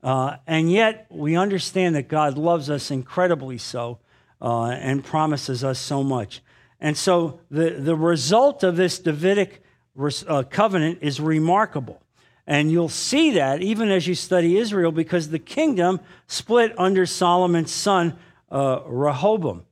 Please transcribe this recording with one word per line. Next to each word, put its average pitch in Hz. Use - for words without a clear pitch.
uh, 131
and 165
yet 220
we 156
understand 185
that 139
God 151
loves 156
us 147
incredibly 135
so, 120
uh, 117
and 135
promises 143
us 131
so 139
much. 127
And 151
so 170
the, 160
the 160
result 170
of 180
this 175
Davidic 180
res-, 135
uh, 143
covenant 180
is 143
remarkable. 160
And 151
you'll 165
see 302
that 147
even 214
as 180
you 180
study 175
Israel, 202
because 160
the 156
kingdom 190
split 226
under 185
Solomon's 175
son, 180
uh, 135
Rehoboam. 143